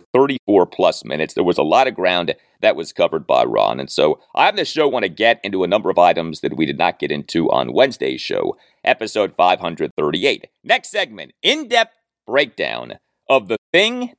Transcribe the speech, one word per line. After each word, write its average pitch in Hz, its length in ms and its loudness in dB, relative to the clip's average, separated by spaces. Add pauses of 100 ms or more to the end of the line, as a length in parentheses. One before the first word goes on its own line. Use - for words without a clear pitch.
(140)
thirty-four 123 520 4
plus - 400 0
minutes. 73 300 -4
There - 80 0
was 87 160 0
a 71 40 2
lot 110 240 2
of 113 60 -6
ground 87 400 -2 (280)
that 104 140 2
was 80 160 -10
covered 82 360 -2
by 64 160 4
Ron. 55 360 0
And 67 100 -10
so 76 300 0 (140)
on 202 220 2
this 175 120 -4
show, 151 200 0
want 117 160 -4
to 95 60 -4
get 113 340 2
into 95 200 -2
a 87 40 0
number 95 240 0
of 87 80 2
items 82 420 2
that - 160 -4
we 78 80 0
did 71 120 -4
not 87 200 0
get 78 140 -4
into 76 400 -2
on 62 200 0
Wednesday's 76 480 0
show, 50 380 -6 (260)
episode 107 520 -2
five 90 240 4
hundred 85 360 -6
thirty-eight. 85 520 -2 (160)
Next 247 260 -2
segment, 117 440 -8 (100)
in-depth 233 500 -2 (320)
breakdown 80 720 -4 (320)
of 123 180 2
the 107 100 -2 (140)
thing 233 480 0